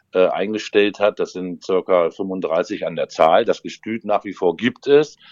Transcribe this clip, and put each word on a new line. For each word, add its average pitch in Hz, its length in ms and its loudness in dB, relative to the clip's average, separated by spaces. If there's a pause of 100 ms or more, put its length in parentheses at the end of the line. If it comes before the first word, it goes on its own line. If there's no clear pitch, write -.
(120)
äh, 92 140 4
eingestellt 101 720 -2
hat. 101 220 0
Das 85 140 -4
sind 90 280 -10
circa 90 480 2
fünfunddreißig 90 720 -4
an 82 120 -6
der - 120 -4
Zahl. 87 360 4
Das 95 180 -2
Gestüt 110 420 -10
nach 104 200 -2
wie 101 80 -10
vor 87 240 -2
gibt 120 320 -4
es. 143 260 4 (180)